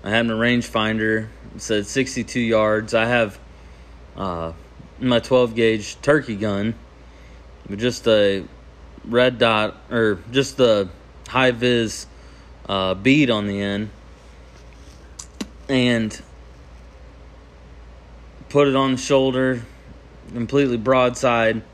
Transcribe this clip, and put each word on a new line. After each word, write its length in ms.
I 60
had 180
my 60
rangefinder. 960
It 60
said 260
sixty-two 540
yards. 520
I 120
have, 340
uh, 360
my 200
twelve 360
gauge 460
turkey 340
gun 400
with 100
just 280
a 360
red 340
dot, 380
or 300
just 260
the 320
high 220
vis, 560
uh, 260
bead 360
on 180
the 140
end, 280
and 520
put 180
it 80
on 180
the 40
shoulder, 640
completely 440
broadside 840